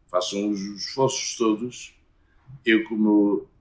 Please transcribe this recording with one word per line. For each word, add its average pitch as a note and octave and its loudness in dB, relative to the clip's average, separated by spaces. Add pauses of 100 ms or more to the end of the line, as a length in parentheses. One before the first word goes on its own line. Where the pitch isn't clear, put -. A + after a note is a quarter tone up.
façam G2+ -2
os G2+ -2
esforços G#2 -4
todos. A2+ -2 (720)
Eu, A2 4
como G#2 2 (120)